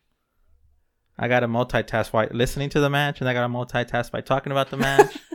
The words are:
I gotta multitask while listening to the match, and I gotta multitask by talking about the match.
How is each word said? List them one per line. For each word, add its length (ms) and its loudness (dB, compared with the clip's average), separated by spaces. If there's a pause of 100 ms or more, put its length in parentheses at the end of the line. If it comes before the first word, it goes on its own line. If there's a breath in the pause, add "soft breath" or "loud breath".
(1200)
I 80 -4
gotta 220 2
multitask 640 -2
while 200 2
listening 380 0
to 100 2
the 100 4
match, 320 0
and 80 0
I 20 2
gotta 200 0
multitask 580 -4
by 100 -6
talking 320 -2
about 180 0
the 60 -8
match. 400 4 (180)